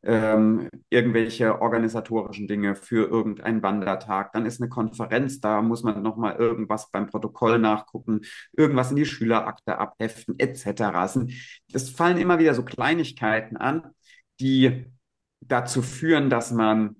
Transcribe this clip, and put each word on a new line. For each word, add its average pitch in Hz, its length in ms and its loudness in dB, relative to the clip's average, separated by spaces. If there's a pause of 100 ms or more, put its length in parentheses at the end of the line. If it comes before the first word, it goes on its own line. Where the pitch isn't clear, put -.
ähm, 110 640 4 (200)
irgendwelche 113 720 2
organisatorischen 110 880 -2
Dinge 101 260 0
für 110 340 0
irgendeinen 110 540 -2
Wandertag, 98 720 -2
dann 113 140 -2
ist 120 140 -8
eine 123 100 -4
Konferenz, 117 720 -4
da 107 220 2
muss 113 200 0
man 104 200 -2
noch 104 140 -4
mal 107 200 -4
irgendwas 110 540 -2
beim 101 160 -2
Protokoll 113 520 0
nachgucken, 107 640 0 (340)
irgendwas 135 340 4
in 143 60 0
die 147 100 2
Schülerakte 110 720 -2
abheften, - 600 -6
et - 180 -2
cetera. 101 480 -2
Es 98 100 -4
sind, 127 180 -2 (400)
es 127 180 -6
fallen 175 260 2
immer 175 220 2
wieder 160 160 6
so 123 100 -2
Kleinigkeiten 117 920 -2
an, 151 340 -4 (500)
die 131 460 2 (540)
dazu 123 420 -2
führen, 143 480 2
dass 117 200 0
man 110 480 2